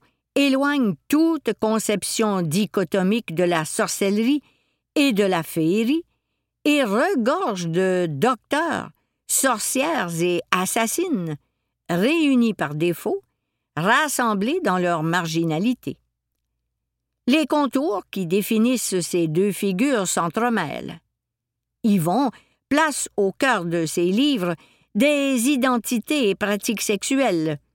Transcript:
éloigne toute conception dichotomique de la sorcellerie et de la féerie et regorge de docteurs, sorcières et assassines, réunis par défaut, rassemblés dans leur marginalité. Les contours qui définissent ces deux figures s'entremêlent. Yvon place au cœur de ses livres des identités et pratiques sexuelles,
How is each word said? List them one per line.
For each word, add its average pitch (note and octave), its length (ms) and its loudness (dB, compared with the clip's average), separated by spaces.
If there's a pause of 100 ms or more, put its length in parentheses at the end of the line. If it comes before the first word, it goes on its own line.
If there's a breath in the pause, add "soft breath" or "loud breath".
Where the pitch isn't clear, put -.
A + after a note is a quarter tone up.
(360)
éloigne C4+ 600 2 (120)
toute D#4 540 2
conception G#3+ 800 0
dichotomique F#3+ 920 0
de E3+ 120 2
la E3+ 180 2
sorcellerie A3 800 0 (520)
et C#4 180 4
de G3 100 2
la F#3 200 0
féerie G#3+ 600 0 (600)
et D4 180 4
regorge B3 840 0
de F3+ 400 0
docteurs, B3 800 -2 (380)
sorcières B3+ 920 -2
et F3 200 0 (100)
assassines, F#3+ 880 -2 (520)
réunis B3 640 2
par D3 220 -4
défaut, F3 480 -2 (540)
rassemblés A#3+ 840 0
dans G3 160 0
leur F3 260 0
marginalité. E3 920 -2 (1300)
Les D4 180 4
contours C4 640 -2
qui F#3+ 160 -6
définissent G#3+ 760 0
ces E3+ 260 -2
deux F#3 240 0
figures G3 560 -2
s'entremêlent. E3+ 920 -4 (840)
Yvon G3+ 480 2 (380 loud breath)
place D4+ 380 0 (100)
au G3 140 2
cœur A3+ 340 0
de E3+ 200 0
ses E3+ 200 0
livres G3 500 2 (400 soft breath)
des C4+ 540 2
identités B3+ 800 0
et F#3+ 60 0
pratiques G#3 460 -2
sexuelles, G3 800 0 (160)